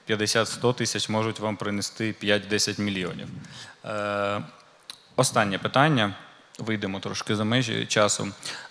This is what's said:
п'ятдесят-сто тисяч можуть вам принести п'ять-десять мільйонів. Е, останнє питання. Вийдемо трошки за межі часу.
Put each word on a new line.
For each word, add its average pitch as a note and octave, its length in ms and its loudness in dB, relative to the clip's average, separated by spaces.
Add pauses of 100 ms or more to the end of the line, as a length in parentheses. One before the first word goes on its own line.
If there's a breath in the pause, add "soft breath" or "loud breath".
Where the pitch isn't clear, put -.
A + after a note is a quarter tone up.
п'ятдесят-сто A2 680 2
тисяч - 360 -2
можуть A2 300 0
вам G#2+ 160 -2
принести G2+ 580 -4
п'ять-десять G#2 680 0
мільйонів. F#2+ 480 -2 (580 loud breath)
Е, G2+ 560 -2 (760)
останнє A2 420 2
питання. B2+ 560 4 (460)
Вийдемо G#2 400 -2
трошки G2+ 360 -4
за G#2+ 80 2
межі A2+ 420 0
часу. G#2+ 420 4 (440 loud breath)